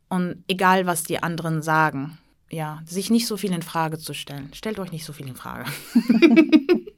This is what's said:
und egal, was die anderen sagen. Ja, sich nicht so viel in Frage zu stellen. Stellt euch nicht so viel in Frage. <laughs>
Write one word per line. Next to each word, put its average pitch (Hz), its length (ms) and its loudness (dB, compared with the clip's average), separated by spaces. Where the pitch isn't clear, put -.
und 180 380 -4
egal, 185 400 2
was 175 160 0
die - 200 -6
anderen 160 380 -2
sagen. 156 560 0
Ja, 156 320 -8
sich 180 260 -4
nicht 233 160 4
so 214 100 -4
viel 190 160 -2
in 170 100 -4
Frage 160 360 -4
zu 147 160 -12
stellen. 143 400 -12
Stellt 220 240 -8
euch 180 140 -8
nicht 156 120 -10
so 151 80 -12
viel 143 160 -14
in 123 80 -14
Frage. 123 300 -12
<laughs> 294 920 6